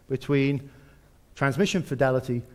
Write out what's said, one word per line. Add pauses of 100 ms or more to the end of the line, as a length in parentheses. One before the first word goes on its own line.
between (640)
transmission
fidelity (140)